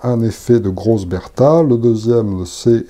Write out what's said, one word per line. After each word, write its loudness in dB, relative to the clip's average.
un -2
effet 0
de -2
grosse -2
Bertha. » 0
Le 2
deuxième, 0
c'est 0